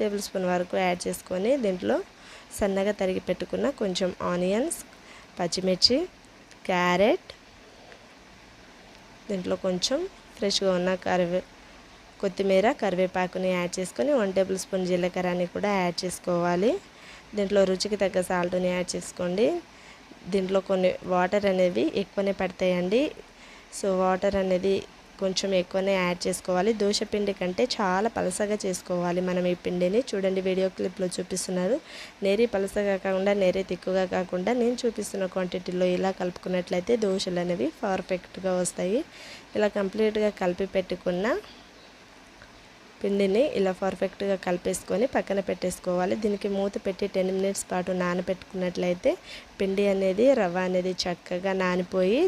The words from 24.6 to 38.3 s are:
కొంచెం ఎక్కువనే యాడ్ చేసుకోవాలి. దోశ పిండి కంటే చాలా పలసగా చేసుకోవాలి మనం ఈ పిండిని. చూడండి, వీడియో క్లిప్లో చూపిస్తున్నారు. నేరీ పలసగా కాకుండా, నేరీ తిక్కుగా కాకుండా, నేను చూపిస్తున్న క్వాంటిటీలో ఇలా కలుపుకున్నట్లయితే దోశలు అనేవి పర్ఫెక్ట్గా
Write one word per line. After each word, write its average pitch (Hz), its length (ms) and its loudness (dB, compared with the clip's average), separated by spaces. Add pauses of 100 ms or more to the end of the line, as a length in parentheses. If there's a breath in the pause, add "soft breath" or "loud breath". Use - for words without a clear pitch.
కొంచెం 196 380 0
ఎక్కువనే 190 400 0
యాడ్ 180 260 0
చేసుకోవాలి. 185 460 0 (100)
దోశ 208 180 2 (140)
పిండి 202 260 0
కంటే 185 260 0 (120)
చాలా 202 400 2
పలసగా 202 480 0
చేసుకోవాలి 180 640 -2
మనం 180 240 0
ఈ - 20 -4 (120)
పిండిని. 180 340 2 (100)
చూడండి, 190 380 0
వీడియో 185 180 2 (120)
క్లిప్లో 185 360 -2
చూపిస్తున్నారు. 185 640 -2 (500 loud breath)
నేరీ 208 280 4
పలసగా 196 500 0
కాకుండా, 196 380 2
నేరీ 185 280 4
తిక్కుగా 185 340 0 (100)
కాకుండా, 185 380 -2 (100)
నేను 240 200 2
చూపిస్తున్న 202 540 -2
క్వాంటిటీలో 185 580 -2
ఇలా 190 240 0
కలుపుకున్నట్లయితే 180 760 -2 (120)
దోశలు 190 380 0
అనేవి 185 240 0 (160)
పర్ఫెక్ట్గా 190 760 -2